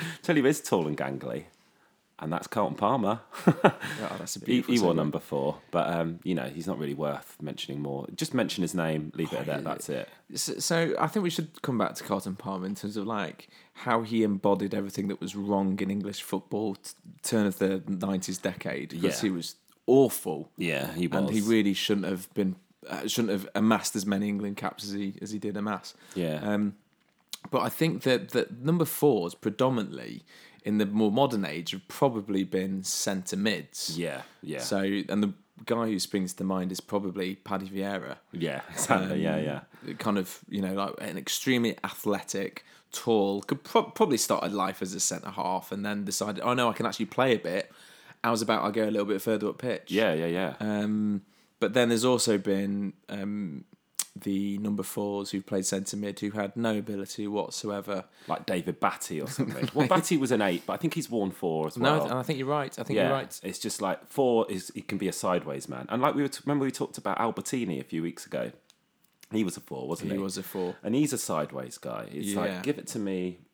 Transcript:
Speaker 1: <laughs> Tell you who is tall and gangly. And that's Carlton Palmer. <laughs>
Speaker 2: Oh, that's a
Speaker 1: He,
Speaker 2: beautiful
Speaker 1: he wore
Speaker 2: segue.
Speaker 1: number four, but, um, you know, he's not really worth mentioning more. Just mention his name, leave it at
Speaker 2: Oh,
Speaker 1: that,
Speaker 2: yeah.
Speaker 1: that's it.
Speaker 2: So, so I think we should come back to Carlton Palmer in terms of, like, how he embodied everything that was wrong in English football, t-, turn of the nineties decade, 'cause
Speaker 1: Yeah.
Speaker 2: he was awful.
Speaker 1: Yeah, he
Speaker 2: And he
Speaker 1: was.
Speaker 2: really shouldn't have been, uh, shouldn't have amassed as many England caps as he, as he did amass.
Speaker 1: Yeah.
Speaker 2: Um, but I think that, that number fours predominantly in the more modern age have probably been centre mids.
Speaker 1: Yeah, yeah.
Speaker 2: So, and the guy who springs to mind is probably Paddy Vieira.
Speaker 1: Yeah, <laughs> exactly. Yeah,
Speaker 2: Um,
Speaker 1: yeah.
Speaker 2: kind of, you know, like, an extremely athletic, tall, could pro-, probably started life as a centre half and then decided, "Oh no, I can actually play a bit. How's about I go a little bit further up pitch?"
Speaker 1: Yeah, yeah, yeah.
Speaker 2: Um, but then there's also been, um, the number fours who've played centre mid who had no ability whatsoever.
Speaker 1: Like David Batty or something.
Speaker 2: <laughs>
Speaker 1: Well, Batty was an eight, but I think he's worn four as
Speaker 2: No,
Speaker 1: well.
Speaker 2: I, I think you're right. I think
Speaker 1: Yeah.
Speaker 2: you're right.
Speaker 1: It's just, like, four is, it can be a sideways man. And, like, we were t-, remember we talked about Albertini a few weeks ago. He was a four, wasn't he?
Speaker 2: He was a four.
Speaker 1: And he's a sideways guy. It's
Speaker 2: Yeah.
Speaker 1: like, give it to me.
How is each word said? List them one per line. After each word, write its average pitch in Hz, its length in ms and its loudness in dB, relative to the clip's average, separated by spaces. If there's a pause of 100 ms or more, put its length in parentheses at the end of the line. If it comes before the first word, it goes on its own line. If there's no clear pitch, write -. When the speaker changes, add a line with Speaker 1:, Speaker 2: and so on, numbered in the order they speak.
(120)
Speaker 1:
<laughs> - 100 -16
Tell 175 120 4
you 147 100 6
who 135 40 6
is 151 140 4
tall 87 240 4
and 73 100 0
gangly. 65 480 -4 (760)
And 78 120 -4
that's - 140 -2
Carlton 78 300 0
Palmer. 110 440 2 (260)
<laughs> - 0 - (540)
Speaker 2:
Oh, - 180 -4
that's - 180 -6
a 95 40 -10
Speaker 1:
He, - 60 -14
Speaker 2:
beautiful 123 280 4
Speaker 1:
he 117 60 6
wore 87 120 8
Speaker 2:
segue. 80 40 4
Speaker 1:
number 78 220 2
four, 71 400 -2 (120)
but, 82 220 2
um, 85 320 -2
you 87 100 0
know, 65 140 0
he's 78 180 -10
not 95 120 -4
really 71 160 -4
worth 71 480 -4
mentioning 73 400 -6
more. 69 320 -6
Just - 200 -6
mention 98 280 0
his 85 120 0
name, 80 400 -2
leave 80 180 -4
it - 40 -2
at - 60 -2
Speaker 2:
Oh, - 100 -8
Speaker 1:
that, 69 60 0
Speaker 2:
yeah. - 100 -6
Speaker 1:
that's - 200 -6
it. 65 200 -4 (260)
Speaker 2:
So, - 240 -4
so 165 400 2
I - 100 2
think 214 160 0
we 175 60 0
should - 320 -4
come 123 160 0
back 101 180 2
to - 80 -10
Carlton 95 320 -4
Palmer 95 300 -6
in 101 80 -6
terms 104 220 -8
of, 101 100 -4
like, 104 420 -6 (260)
how 117 280 0
he 113 200 2
embodied 101 520 4
everything 101 340 -2
that - 120 -4
was 95 160 -6
wrong 98 440 0
in 98 100 -2
English 101 320 -4
football, 101 540 -4
t-, - 160 -14 (300)
turn 107 240 4
of 95 120 0
the 95 280 2
nineties 95 520 -2
decade, 71 520 -4
'cause 85 120 -6
Speaker 1:
Yeah. - 180 2
Speaker 2:
he 104 100 2
was 85 260 -4 (300)
awful. 131 680 6
Speaker 1:
Yeah, - 380 0
he 87 160 2
Speaker 2:
And 95 200 2
he 107 100 2
Speaker 1:
was. 104 80 2
Speaker 2:
really 104 260 6
shouldn't 101 320 2
have 92 280 -4
been, 95 220 0 (320)
uh, 78 200 -4
shouldn't 110 240 2
have 98 220 -2
amassed 107 420 4
as 98 100 0
many 101 220 2
England 101 280 -2
caps - 280 -4
as 101 80 -8
he, 98 280 -4
as 101 100 -8
he 104 80 -4
did 101 180 -4
amass. 104 380 -4 (200)
Speaker 1:
Yeah. 78 280 0
Speaker 2:
Um, 104 320 2 (760)
but 131 100 0
I 117 80 0
think 156 340 0
that, 120 280 2
that - 320 0
number 165 220 4
fours 110 500 2
predominantly 101 880 0 (400)
in 104 140 2
the 107 80 4
more 104 260 4
modern 120 320 4
age 82 260 -6
have 95 180 -8
probably 104 560 0
been 95 400 -2
centre 98 520 -2
mids. 92 600 -2
Speaker 1:
Yeah, 78 260 -4 (200)
yeah. 73 180 -6
Speaker 2:
So, 98 200 0
and 98 420 0
the 101 100 2 (320)
guy 117 220 0
who 104 120 0
springs 92 360 -2
to 95 100 -4
mind 92 280 0
is 92 80 -6
probably 98 560 -2
Paddy 95 320 -6
Vieira. 98 480 -4 (160)
Speaker 1:
Yeah, 78 340 -4
<laughs> - 40 -16
exactly. 92 520 2
Yeah, 78 140 2
Speaker 2:
Um, 78 80 0 (420)
Speaker 1:
yeah. 76 80 -6
Speaker 2:
kind 101 240 0
of, - 300 -4
you 101 120 -4
know, 95 140 -2
like, 98 260 -2
an 92 160 -6
extremely 117 680 0
athletic, - 800 -4 (280)
tall, 101 500 2
could - 220 -4
pro-, 214 200 4
probably 185 340 4
started - 340 0
life 95 300 -2
as 92 120 -4
a - 60 -6
centre - 300 -2
half - 420 -4
and 101 140 -4
then 104 180 -4
decided, 101 380 -2
"Oh 123 120 2
no, 123 140 4
I 110 40 4
can 117 140 -2
actually 104 200 -2
play 127 280 2
a 107 40 4
bit. 90 320 -2 (540)
How's 113 180 4
about 110 220 2
I 104 80 2
go 107 120 2
a 107 60 2
little 104 160 2
bit 98 160 0
further 107 260 2
up - 100 -4
pitch?" 117 320 -4
Speaker 1:
Yeah, 98 220 4
yeah, 80 140 2
yeah. 85 340 0
Speaker 2:
Um, 107 640 0 (380)
but 104 120 4
then 120 160 6
there's 117 160 4
also 117 320 4
been, 98 580 0 (140)
um, 101 560 -6 (560)
the 101 380 -2
number 104 240 -2
fours 101 480 -6
who've 98 160 -4
played 95 180 0
centre 98 320 -2
mid 101 220 -6
who 104 140 -4
had 101 240 -4
no 113 220 2
ability 101 500 -6
whatsoever. 101 760 -4 (220)
Speaker 1:
Like - 200 -4
David 90 340 -2
Batty - 400 0
or 67 80 -4
something. 76 420 -2
Speaker 2:
<laughs> - 40 -8
Speaker 1:
Well, 131 120 6
Batty 175 300 4
was 131 160 2
an 107 100 6
eight, 90 240 2
but 95 60 -2
I 95 40 -2
think 160 180 -2
he's 165 140 -4
worn 104 220 0
four 80 380 0
as - 80 -8
Speaker 2:
No, 139 280 4
Speaker 1:
well. 123 100 -2
Speaker 2:
I, 127 60 0
I - 40 -2
think 147 140 -2
you're 131 100 -4
right. 143 300 -2
I 120 40 -6
think 110 140 -2
Speaker 1:
Yeah. 98 80 6
Speaker 2:
you're 143 80 2
right. - 320 -4
Speaker 1:
It's 95 160 -8
just, - 200 -4
like, 95 280 -2
four 120 420 4
is, 92 240 -6
it - 140 -10
can 98 100 -2
be 98 80 -2
a 87 60 0
sideways 82 560 -2
man. - 200 -8
And, 123 140 -2
like, 143 140 2
we 143 60 2
were 139 60 0
t-, - 160 -12
remember 143 200 2
we 131 80 0
talked - 260 -6
about - 200 -2
Albertini 104 640 -2
a 65 40 -8
few 82 180 -4
weeks - 240 -6
ago. 62 240 -4 (800)
He 110 140 2
was 87 120 -2
a - 40 -14
four, 65 260 -8
wasn't 85 240 -4
he? 98 60 -2
Speaker 2:
He 98 60 -2
was 95 140 -4
a 95 60 -6
four. 92 400 -4
Speaker 1:
And 110 140 0
he's 147 160 4
a 113 60 0
sideways 65 600 -2
guy. 55 320 -8
It's 80 180 -4
Speaker 2:
Yeah. 98 120 0
Speaker 1:
like, 92 240 -2
give 147 140 -2
it - 100 -12
to 123 100 -6
me. 92 400 -2 (160)